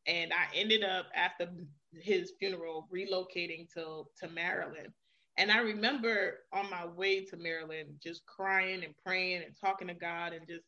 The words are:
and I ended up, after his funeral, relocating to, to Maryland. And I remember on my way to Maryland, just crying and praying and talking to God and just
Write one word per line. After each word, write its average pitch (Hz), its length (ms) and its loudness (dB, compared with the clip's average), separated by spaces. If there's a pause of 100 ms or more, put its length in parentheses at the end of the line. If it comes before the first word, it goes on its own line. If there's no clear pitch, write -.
and 165 260 2
I 175 140 4 (100)
ended 214 260 6
up, 185 320 0
after 175 340 0 (440)
his 180 460 2
funeral, 165 540 -4
relocating 180 840 -2
to, 156 300 -8 (160)
to 170 120 -8
Maryland. 170 560 -4 (480)
And 196 160 4
I 220 60 8
remember 226 800 2 (140)
on 196 180 -2
my 175 160 -6
way 190 400 2
to 180 100 -12
Maryland, 160 640 -6
just 170 220 -12
crying 190 600 2
and 151 100 -10 (100)
praying 185 400 0
and - 160 -14
talking 190 280 0
to 175 60 -4
God 170 380 -4
and 165 160 -10
just 170 200 -12